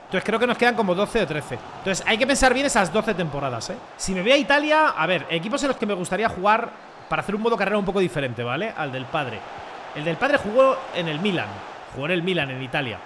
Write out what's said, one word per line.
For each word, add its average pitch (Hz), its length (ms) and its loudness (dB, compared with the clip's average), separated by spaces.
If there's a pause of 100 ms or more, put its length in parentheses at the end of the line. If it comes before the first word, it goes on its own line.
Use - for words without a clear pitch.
Entonces 185 200 -4
creo 220 160 0
que 240 60 4
nos 240 140 0
quedan 240 160 4
como 202 180 2
doce 202 300 0
o 156 40 0
trece. 143 300 -6 (220)
Entonces 185 280 -2
hay 208 120 2
que 247 80 2
pensar 262 260 4
bien 277 140 2
esas 196 260 2
doce 214 220 2
temporadas, 139 560 -4
¿eh? 214 60 -8 (200)
Si - 160 -4
me 180 80 0
voy 220 100 4
a 285 60 8
Italia, 302 520 4
a 160 180 0
ver, 180 240 0
equipos 202 320 -2
en 285 60 0
los 254 80 -2
que 220 100 -2
me 208 80 0
gustaría 185 340 -2
jugar 214 400 2 (400)
para 151 140 -2
hacer 196 100 -4
un 208 80 -2
modo 226 160 2
carrera 202 220 2
un 196 60 -2
poco 190 140 0
diferente, 139 440 0
¿vale? 156 340 -2
Al 147 140 -4
del 131 140 -6
padre. 123 340 -4 (560)
El 151 100 -6
del 165 120 -2
padre 277 200 2
jugó 262 400 4 (160)
en 170 140 -2
el 151 120 -4
Milan. 165 300 0 (460)
Jugó 135 100 -6
en 165 60 -2
el 175 100 0
Milan, 160 300 0
en 131 100 -8
Italia. 127 440 -4